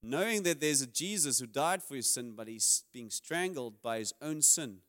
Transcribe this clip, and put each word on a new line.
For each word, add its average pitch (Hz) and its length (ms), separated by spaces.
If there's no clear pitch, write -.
Knowing 190 400
that 170 160
there's 147 220
a 131 80
Jesus 151 500
who 127 80
died 139 340
for - 140
his 123 160
sin, 123 240
but 110 140
he's 110 340
being 120 160
strangled 156 760
by 113 180
his 107 200
own 151 220
sin. 123 360